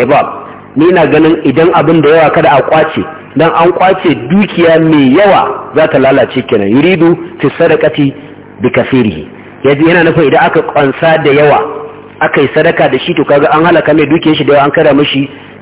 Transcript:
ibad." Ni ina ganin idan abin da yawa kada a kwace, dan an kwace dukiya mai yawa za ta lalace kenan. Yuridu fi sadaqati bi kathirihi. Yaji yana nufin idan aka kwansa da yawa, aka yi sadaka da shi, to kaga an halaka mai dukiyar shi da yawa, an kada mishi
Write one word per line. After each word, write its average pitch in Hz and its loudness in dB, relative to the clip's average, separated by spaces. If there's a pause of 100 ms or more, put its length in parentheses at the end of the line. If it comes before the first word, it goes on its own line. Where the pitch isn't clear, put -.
ibad." 127 0 (500)
Ni 160 2
ina 175 2
ganin 156 2
idan 156 0
abin 160 2
da 143 2
yawa 160 4
kada 160 0
a 135 2
kwace, - -2 (320)
dan 151 0
an 170 2
kwace 180 0 (160)
dukiya 170 2
mai 147 2
yawa 190 0
za 156 2
ta 143 0
lalace 131 0
kenan. 101 -2
Yuridu 165 2 (300)
fi 143 -2
sadaqati 151 0 (480)
bi 123 0
kathirihi. 113 -2 (360)
Yaji 143 2
yana 175 2
nufin 165 0
idan 147 2
aka 170 0
kwansa 147 0
da 143 2
yawa, 147 2 (600)
aka 156 -2
yi 131 0
sadaka 165 0
da 127 0
shi, 175 -6
to 156 -2
kaga 147 0
an 156 2
halaka 156 2
mai 156 2
dukiyar 156 0
shi 147 -2
da 139 2
yawa, 139 4
an 143 -2
kada 156 2
mishi 139 -2 (320)